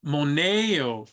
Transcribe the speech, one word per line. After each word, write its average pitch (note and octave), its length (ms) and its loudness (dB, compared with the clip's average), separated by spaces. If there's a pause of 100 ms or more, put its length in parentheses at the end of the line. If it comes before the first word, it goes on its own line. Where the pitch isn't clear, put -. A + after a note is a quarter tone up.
Moneo D3 1080 0